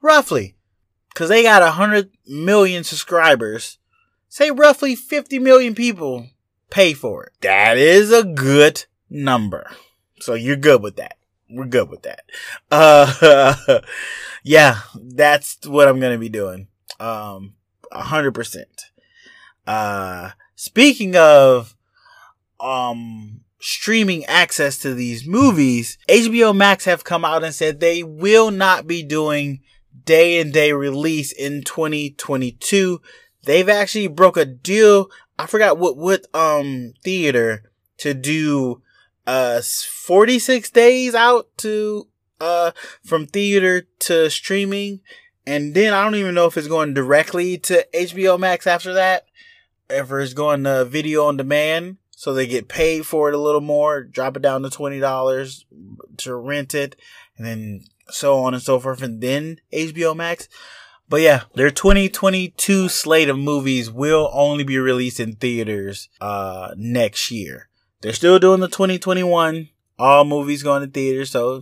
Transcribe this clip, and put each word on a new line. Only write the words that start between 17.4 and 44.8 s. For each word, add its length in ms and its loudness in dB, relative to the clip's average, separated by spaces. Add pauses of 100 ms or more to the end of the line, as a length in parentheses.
a 120 -14
hundred 320 -2
percent. 480 -14 (800)
Uh, 640 -8 (260)
speaking 600 2
of, 600 6 (840)
um, 840 -10 (220)
streaming 640 -4
access 540 0
to 160 -6
these 320 -8
movies, 800 0
H 240 4
B 120 2
O 80 6
Max 340 2
have 180 0
come 200 -4
out 200 -2
and 100 -8
said 260 -4
they 220 0
will 480 2
not 380 0
be 160 -6
doing 560 -4 (440)
day 360 4
and 120 -4
day 200 2
release 600 -4
in 300 -10
twenty 480 -6
twenty-two. 920 -4 (420)
They've 260 2
actually 380 0
broke 300 -4
a 80 0
deal. 680 2 (260)
I 80 -10
forgot 320 0
what, 180 -2
what, 380 -4
um, 600 -4 (100)
theater 680 -2 (280)
to 160 -6
do, 640 -4 (460)
uh, 320 0
s-, 240 -8
forty-six 880 0
days 420 4
out 340 2 (100)
to, 500 -6 (320)
uh, 320 -2 (340)
from 220 -4
theater 600 0 (120)
to 320 0
streaming. 720 -6 (440)